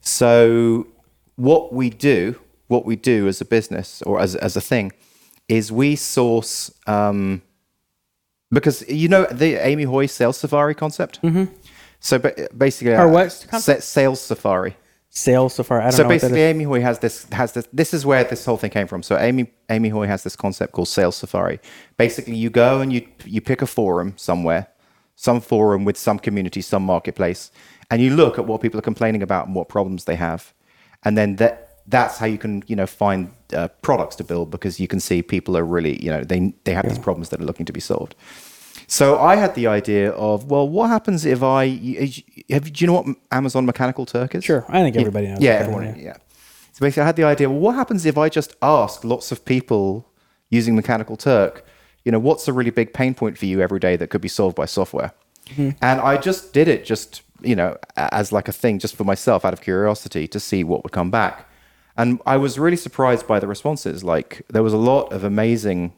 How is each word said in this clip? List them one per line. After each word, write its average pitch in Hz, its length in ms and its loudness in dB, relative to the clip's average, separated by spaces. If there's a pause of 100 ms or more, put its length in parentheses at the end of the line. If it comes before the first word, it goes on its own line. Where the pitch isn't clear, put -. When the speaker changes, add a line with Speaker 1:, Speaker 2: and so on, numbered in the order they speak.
Speaker 1:
So 117 800 4 (480)
what 143 380 2
we 127 160 -2
do, 113 500 0 (280)
what 120 180 0
we 113 100 -2
do 107 320 2
as 95 140 -2
a 101 40 -8
business 98 580 -4
or 98 180 0
as, 92 140 -2
as - 200 -4
a 107 60 -2
thing, 104 320 -2 (560)
is 110 200 0
we 139 280 0
source, - 760 -2 (160)
um, 101 540 0 (1080)
because, 135 380 0
you 156 220 0
know, 190 160 6
the 131 300 0
Amy 139 280 0
Hoy 135 220 0
sales 123 320 0
safari 147 380 0
concept? - 460 -6
Speaker 2:
Mm-hmm. 180 320 0 (460)
Speaker 1:
So - 200 0
ba-, - 280 -2 (100)
basically, 123 360 2
Speaker 2:
Her 165 140 8
Speaker 1:
uh, 160 40 6
Speaker 2:
what 175 380 2
concept? 156 340 0
Speaker 1:
sa-, - 180 0
sales 131 200 2
safari. 95 560 -2 (320)
Speaker 2:
Sales 127 460 2
safari. 120 260 0
I - 40 -2
don't 123 60 2
Speaker 1:
So 156 120 4
Speaker 2:
know - 40 4
what 160 140 4
that - 0 -
Speaker 1:
basically, 127 200 2
Speaker 2:
is. 160 140 4
Speaker 1:
Amy 156 80 -4
Hoy 139 180 0
has 120 180 0
this, - 320 -6
has 117 200 -2
this, - 220 -8
this 151 200 0
is 147 120 -4
where 135 180 4
this - 220 -6
whole 117 120 0
thing 104 140 -4
came 101 160 -2
from. 90 160 -8
So 98 140 0
Amy, 123 340 0 (180)
Amy 113 200 0
Hoy 107 180 -2
has 98 160 -4
this - 140 -10
concept - 340 -4
called 87 160 -4
sales 90 300 0
safari. 92 420 -4 (380)
Basically, 120 380 -2
you 113 140 -2
go 120 300 4
and 135 140 -2
you, 120 120 -2 (200)
you 107 160 -6
pick - 200 -2
a 135 60 -4
forum 95 480 -2
somewhere, 87 540 -2 (500)
some 120 220 2
forum 104 420 2
with 101 140 0
some 104 220 -2
community, 98 420 -4
some 98 220 -2
marketplace, 92 680 -2 (380)
and 117 120 2
you 131 140 4
look 151 240 4
at 117 60 -2
what 110 160 -4
people 110 160 -4
are 107 60 -6
complaining 113 400 -2
about 92 240 -2
and 92 80 -6
what 90 120 -4
problems 95 380 -4
they 82 100 -2
have. 85 380 -6 (500)
And 107 140 2
then 104 200 0
that, - 500 -2
that's 120 320 2
how 113 80 -2
you 110 100 -2
can, 101 300 -6
you 113 80 -4
know, 98 100 0
find, 95 460 -2 (220)
uh, 85 140 -4 (140)
products - 360 -2
to - 60 -10
build, 85 280 -6
because 92 280 -8
you 92 80 -2
can 95 120 -4
see 87 240 -2
people 92 340 -2
are 85 80 0
really, 82 380 -2
you 82 80 -4
know, 73 120 -4
they, 90 300 -2 (120)
they 95 80 -2
have 95 140 -2
these 113 100 -4
Speaker 2:
Yeah. - 60 -12
Speaker 1:
problems 82 260 -4
that - 120 -8
are 85 40 -8
looking - 200 -8
to 85 80 -12
be 82 60 -8
solved. - 340 -6 (720)
So 143 320 4
I 165 180 6
had 208 180 0
the 117 120 0
idea 104 440 2
of, 107 400 -2
well, 143 180 2
what 208 200 0
happens 202 360 0
if 127 160 2
I, 131 240 4
y-, 127 340 -4
y-, - 520 -8
have, 143 200 -2
do 147 120 -2
you 175 40 2
know 170 140 4
what - 60 -6 (240)
Amazon 131 340 0
Mechanical 127 400 -2
Turk 123 300 -4
is? 180 80 -4
Speaker 2:
Sure. 139 260 0
I 185 140 2
think 127 120 2
Speaker 1:
Yeah. 120 60 4
Speaker 2:
everybody 104 260 0
knows 98 140 -8
Speaker 1:
Yeah, 127 120 6
Speaker 2:
that, 107 100 2
Speaker 1:
everyone, 104 220 -4
Speaker 2:
yeah. 110 100 -8 (140)
Speaker 1:
yeah. - 80 -20 (560)
So - 120 -20
basically 143 180 2
I 151 40 4
had 165 80 2
the 160 80 2
idea, 143 260 4
well, 139 100 0
what 214 160 2
happens 226 300 -2
if 147 140 2
I 156 100 4
just - 320 -4
ask 131 420 2
lots 120 280 -4
of - 140 -10
people 110 600 -2 (420)
using 117 260 2
Mechanical 110 420 -2
Turk, 110 480 2 (420)
you 120 60 2
know, 113 140 4
what's 151 200 0
a 143 60 -2
really 123 180 0 (100)
big 110 120 -4
pain 131 200 -2
point 110 240 -6
for 101 100 -6
you 95 120 0
every 92 280 0
day 90 100 2
that 82 140 -4
could 85 100 -2
be 90 80 -8 (100)
solved 95 160 0
by 73 100 -4 (140)
software? - 320 -4 (360)
Speaker 2:
Mm-hmm. 139 240 -4 (100)
Speaker 1:
And 127 180 2
I 117 160 2 (140)
just - 240 -6
did 160 160 4
it 117 240 0
just, - 280 -10 (200)
you 123 120 0
know, 90 220 0 (220)
a-, - 160 -2
as, 104 180 -2
like, 104 160 0
a 101 60 -6
thing 107 260 0
just - 160 -6
for - 80 -6
myself 98 400 0
out 92 80 0
of 92 80 -6
curiosity 95 720 -2
to 104 100 -8
see 98 240 -2
what 85 220 -2
would - 80 -12
come 92 180 -2
back. 104 240 0 (600)
And 120 280 0
I 131 120 2
was 135 200 -2
really 170 200 0
surprised 127 500 0
by 107 140 2
the 101 140 -6
responses. 98 500 -6
Like, 82 240 -2 (180)
there 110 160 2
was 110 80 2
a 107 200 2
lot 135 200 0
of 95 140 -6
amazing 104 720 -2